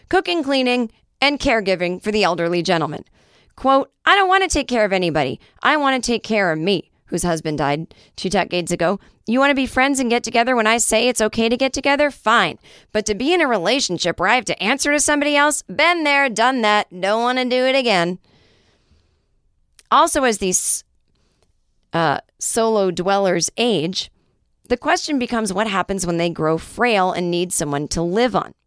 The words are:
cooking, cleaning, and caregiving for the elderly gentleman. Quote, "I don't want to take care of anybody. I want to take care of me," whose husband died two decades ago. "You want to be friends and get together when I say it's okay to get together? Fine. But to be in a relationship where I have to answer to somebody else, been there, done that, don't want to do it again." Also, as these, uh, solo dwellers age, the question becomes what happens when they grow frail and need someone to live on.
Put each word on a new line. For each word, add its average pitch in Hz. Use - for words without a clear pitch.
cooking, 349
cleaning, 254
and 285
caregiving 185
for 214
the 208
elderly 170
gentleman. 160
Quote, 269
"I 339
don't 392
want 381
to 359
take 285
care 226
of 190
anybody. 160
I 285
want 269
to 240
take 226
care 202
of 156
me," 185
whose 175
husband 160
died 147
two -
decades 175
ago. 175
"You 233
want 277
to 277
be 262
friends 262
and 247
get 233
together 233
when 220
I 226
say 226
it's 247
okay 226
to 240
get 269
together? 285
Fine. 214
But 214
to 208
be 254
in 359
a 302
relationship 185
where 180
I 226
have 247
to -
answer 269
to 294
somebody 294
else, 294
been 320
there, 277
done 247
that, 208
don't 202
want 247
to 254
do 254
it 262
again." 185
Also, 294
as 233
these, -
uh, 160
solo 220
dwellers 180
age, 190
the 240
question 311
becomes 226
what 190
happens 190
when 175
they 170
grow 160
frail 196
and 175
need 175
someone 147
to 170
live 202
on. -